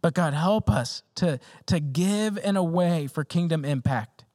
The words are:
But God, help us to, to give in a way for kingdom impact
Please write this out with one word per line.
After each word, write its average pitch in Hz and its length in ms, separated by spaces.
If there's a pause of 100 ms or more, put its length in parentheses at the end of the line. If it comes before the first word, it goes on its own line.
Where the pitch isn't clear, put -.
But 170 120
God, 160 200
help 190 360
us - 340 (120)
to, 156 240 (260)
to 180 140
give 202 580
in 202 180
a 190 80
way 170 440
for 147 160
kingdom 165 420
impact 131 680